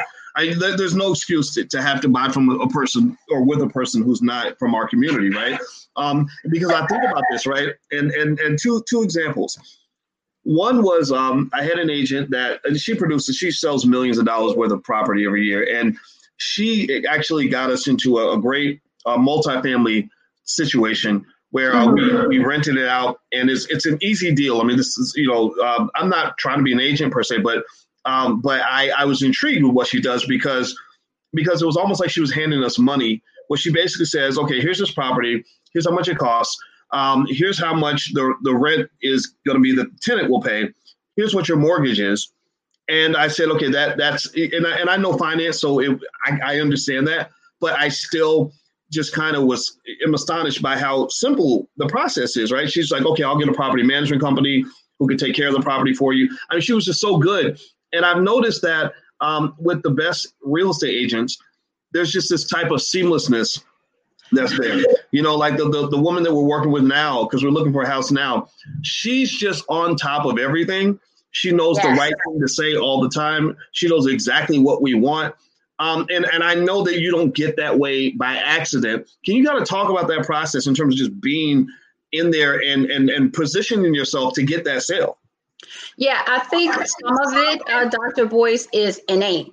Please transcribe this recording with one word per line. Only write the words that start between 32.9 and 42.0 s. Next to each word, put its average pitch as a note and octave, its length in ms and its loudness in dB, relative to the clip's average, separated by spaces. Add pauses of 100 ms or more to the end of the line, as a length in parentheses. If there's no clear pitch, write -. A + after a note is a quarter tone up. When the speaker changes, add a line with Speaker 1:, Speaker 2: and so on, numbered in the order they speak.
Speaker 1:
where C#3+ 100 -2
she D#3+ 120 -2
basically E3+ 360 0
says, C3+ 320 -2
"Okay, C#3 220 0
here's F3+ 180 -2
this G3+ 140 -2
property. A#2+ 520 -2 (280)
Here's E3 140 -2
how E3+ 80 0
much F3 140 -2
it E3 100 -2
costs. A#2 380 0 (360)
Um, C3+ 360 2
here's E3+ 300 0
how E3 160 -2
much D3 400 -2
the, C3 280 0
the C3 120 2
rent D3+ 360 2 (120)
is C3+ 320 -2 (120)
gonna C3+ 140 2
be C3 140 4
that B2 180 -2
the - 80 -20
tenant G#3 300 0
will A#2 120 2
pay. G#2+ 280 -2 (460)
Here's - 180 0
what E3+ 140 -2
your D#3+ 100 2
mortgage D3 420 2